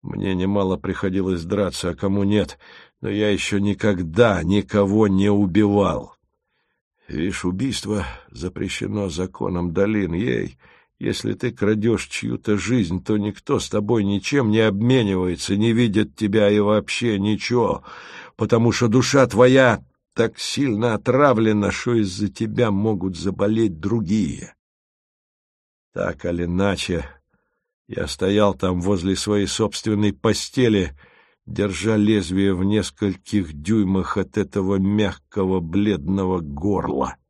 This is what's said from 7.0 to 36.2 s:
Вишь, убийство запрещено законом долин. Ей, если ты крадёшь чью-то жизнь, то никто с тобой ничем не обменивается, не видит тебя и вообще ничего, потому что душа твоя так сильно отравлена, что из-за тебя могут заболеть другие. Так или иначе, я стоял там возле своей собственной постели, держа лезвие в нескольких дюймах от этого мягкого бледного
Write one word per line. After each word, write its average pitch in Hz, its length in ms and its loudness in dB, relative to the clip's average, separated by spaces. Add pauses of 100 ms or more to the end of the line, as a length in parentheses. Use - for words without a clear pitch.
Вишь, 82 360 -4
убийство 101 640 -4 (240)
запрещено 98 800 -6
законом 90 640 -4
долин. 98 400 0
Ей, 62 440 -4 (420)
если 107 340 -4
ты 117 180 -4
крадёшь 107 560 0
чью-то 110 500 -4
жизнь, 92 460 -2
то 107 140 -2
никто 104 420 -4
с - 80 -6
тобой 107 380 -2
ничем 104 460 0
не 110 80 2
обменивается, 101 1000 2
не 113 160 2
видит 110 420 2
тебя 104 340 2
и 104 100 4
вообще 107 600 0
ничего, 104 640 0 (540)
потому 117 340 4
что 120 160 2
душа 127 400 4
твоя 127 560 6 (300)
так - 260 0
сильно 117 540 0
отравлена, 110 760 2
что 120 240 -2
из-за 101 340 -2
тебя 110 420 -2
могут 98 460 -2
заболеть 101 640 -2
другие. 101 760 -2 (1400)
Так 90 320 -6
или 87 200 -2
иначе, 90 600 -2 (840)
я - 160 -6
стоял 101 480 2
там 90 280 -2
возле 95 340 0
своей 104 320 0
собственной 104 680 0
постели, 104 840 0 (520)
держа 98 500 -2
лезвие 98 560 2
в 90 100 -2
нескольких 98 880 -2
дюймах 95 640 0
от 95 220 -4
этого 98 380 -2
мягкого 95 840 -2
бледного 92 800 -2